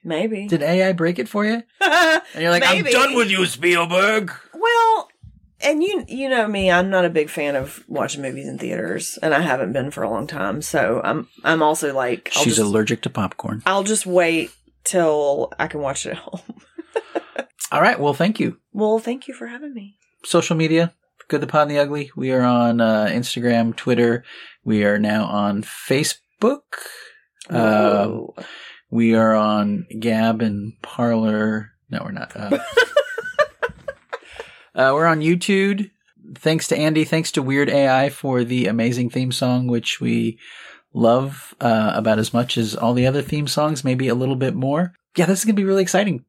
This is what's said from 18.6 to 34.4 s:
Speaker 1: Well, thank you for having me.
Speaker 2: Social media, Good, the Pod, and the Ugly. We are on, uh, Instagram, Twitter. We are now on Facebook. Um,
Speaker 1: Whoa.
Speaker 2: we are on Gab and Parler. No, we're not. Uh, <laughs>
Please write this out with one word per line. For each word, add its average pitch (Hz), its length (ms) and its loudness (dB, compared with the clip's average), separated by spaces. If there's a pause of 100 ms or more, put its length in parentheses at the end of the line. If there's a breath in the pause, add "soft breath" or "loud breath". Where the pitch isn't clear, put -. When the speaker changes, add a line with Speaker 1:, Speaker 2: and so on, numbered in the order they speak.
Speaker 1:
Well, 214 260 0
thank 240 300 -6
you 262 60 -14
for 233 120 -16
having 262 280 -14
me. 202 220 -16 (280)
Speaker 2:
Social 170 320 2
media, 160 360 2 (360)
Good, 147 120 0
the 147 60 -4
Pod, 151 220 2
and - 20 -8
the 147 100 0
Ugly. 143 360 -2
We 131 160 -2
are 127 100 2
on, 120 380 4
uh, 110 300 2
Instagram, 117 680 0
Twitter. 120 480 2 (400 loud breath)
We 107 200 2
are 101 140 2
now 107 280 0
on 104 360 -2
Facebook. - 1000 -2 (880 loud breath)
Um, 117 120 -2
Speaker 1:
Whoa. 107 720 2 (560 loud breath)
Speaker 2:
we 113 240 4
are 110 200 4
on 104 520 0 (140)
Gab 113 420 0
and 104 300 -4 (100)
Parler. 110 880 -2 (200)
No, - 140 -6
we're - 80 -10
not. - 220 -10
Uh, - 280 -2
<laughs> 679 60 -12 (2000 loud breath)